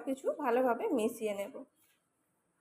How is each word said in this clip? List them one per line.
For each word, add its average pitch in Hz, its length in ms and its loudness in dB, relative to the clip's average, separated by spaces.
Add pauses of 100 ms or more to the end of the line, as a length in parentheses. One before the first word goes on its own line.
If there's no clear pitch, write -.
কিছু 269 180 -2 (160)
ভালোভাবে 247 420 4 (140)
মিশিয়ে 214 420 0
নেব। 208 140 -6 (1080)